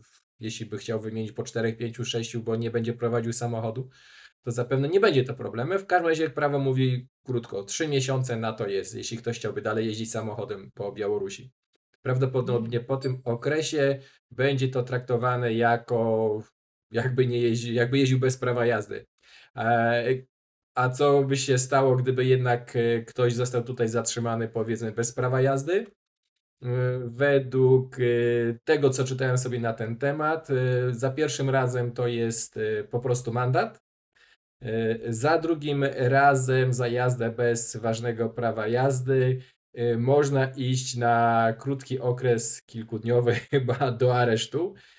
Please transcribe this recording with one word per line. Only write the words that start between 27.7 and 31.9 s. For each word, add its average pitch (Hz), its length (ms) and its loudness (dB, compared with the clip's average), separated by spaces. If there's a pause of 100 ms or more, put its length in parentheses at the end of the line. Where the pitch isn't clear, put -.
e, - 20 0 (600)
tego, 143 260 4
co 131 140 -2
czytałem 127 340 0
sobie 123 220 -4
na 117 120 -2
ten 113 240 -6
temat, 151 540 -2
e, 127 440 2
za 123 160 -2
pierwszym 135 400 0
razem 123 420 0